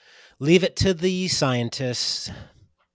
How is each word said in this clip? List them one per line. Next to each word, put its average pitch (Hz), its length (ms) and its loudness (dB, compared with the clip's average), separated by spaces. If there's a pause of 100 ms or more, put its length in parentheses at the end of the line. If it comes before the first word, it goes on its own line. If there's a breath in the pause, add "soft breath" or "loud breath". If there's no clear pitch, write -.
(400 loud breath)
Leave 165 240 4
it 185 140 -2
to 190 160 2
the 185 340 -2
scientists. 123 1040 -2 (640 loud breath)